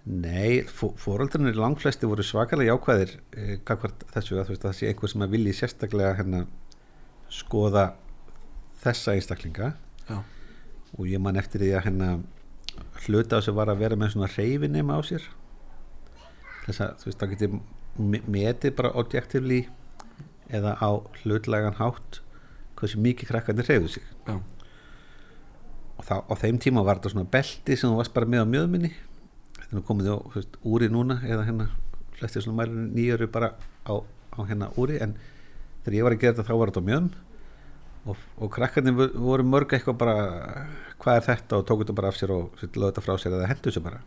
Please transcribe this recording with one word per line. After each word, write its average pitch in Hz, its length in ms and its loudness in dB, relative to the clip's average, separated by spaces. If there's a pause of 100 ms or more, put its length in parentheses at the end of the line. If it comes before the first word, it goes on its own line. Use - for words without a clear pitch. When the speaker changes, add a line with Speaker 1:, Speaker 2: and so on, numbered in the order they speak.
Speaker 1:
nei, 95 640 0
fó-, - 320 -4
foreldrarnir 127 580 0
langflestir 123 560 2
voru 101 160 2
svakalega 120 460 4
jákvæðir, 120 400 4 (220)
eh, 104 260 -4
gagnvart - 480 -4
þessu, 95 320 -2
að, 95 80 -2
þú 98 60 -2
veist, - 100 -10
það 95 100 0
sé 107 140 -2
einhver 101 240 -2
sem 104 100 0
að 98 140 0
vilji 104 180 2
sérstaklega, 98 640 0
hérna, 92 240 0 (920)
skoða 101 540 2 (960)
þessa 117 340 0
einstaklinga. 98 540 -2 (380)
Speaker 2:
Já. 110 100 -6 (800)
Speaker 1:
Og 92 100 -4
ég 95 160 0
man 95 160 2
eftir 98 240 0
því 95 140 6
að, 92 100 0
hérna, 92 220 2 (960)
hluti 113 320 4
af 107 80 4
þessu 104 100 2
var 107 160 2
að 101 140 2
vera 110 160 2
með 104 160 2
svona 98 160 0
hreyfinema 143 680 2
á - 40 0
sér. 156 260 -6 (1300)
Þess - 200 -4
að, - 160 -4
þú - 140 -8
veist, - 100 -8
það 98 140 -2
geti 101 160 0
me-, 104 720 -2
metið 113 540 0
bara 123 160 2
objectively 127 640 0 (920)
eða 104 260 2
á 107 140 2 (240)
hlutlægan 107 640 0
hátt - 400 -2 (540)
hversu 107 280 -2
mikið 123 300 2
krakkarnir 110 340 0
hreyfðu 104 240 4
sig. - 140 -8 (220)
Speaker 2:
Já. 110 100 -4 (1600)
Speaker 1:
Og - 80 -12
þá, - 140 0
á 101 160 -2
þeim 113 260 2
tíma 127 240 6
var 95 140 6
þetta 95 160 -4
svona 92 160 0
belti 135 480 2
sem 127 100 4
þú 113 80 4
varst 117 160 0
bara 117 160 2
með 120 160 4
á - 40 2
mjöðminni. 170 420 2 (640)
Þetta - 180 -14
er 107 80 -2
nú 90 80 -2
komið 101 240 2
á, 101 80 2
þú - 160 -10
veist, - 280 -8
úri 117 280 4
núna, 123 300 2
eða 113 260 0
hérna, 113 200 0 (460)
flestir 107 320 -4
svona 110 140 -2
mælur 113 260 -2
nýju 117 320 2
eru 113 140 0
bara 113 220 0 (360)
á, 107 80 0
á - 440 -10
hérna 101 360 -2
úri, 131 240 2
en 107 140 -2 (640)
þegar - 180 -2
ég 113 80 6
var 120 120 6
að 104 40 -2
gera 117 140 6
þetta, 110 140 -2
þá 113 120 4
var 104 120 4
þetta 92 120 0
á 92 60 2
mjöðm. 165 180 4 (920)
Og, - 340 -8
og 107 180 -4
krakkarnir 127 460 4
vo-, 131 100 6 (140)
voru 127 240 4
mörg 139 260 6
eitthvað 127 300 2
bara, 117 140 6 (800)
„Hvað 120 200 6
er 117 120 4
þetta?“ 110 340 2
og - 20 0
tóku 107 220 4
þetta 101 100 -2
bara 98 140 2
af - 80 -6
sér 95 160 0
og, 85 240 -2
þú - 80 -8
veist, - 100 -6
lögðu 101 140 4
þetta 101 160 -4
frá 95 100 2
sér 90 220 0
eða 92 100 2
hentu - 220 0
þessu 82 140 -4
bara. - 220 -10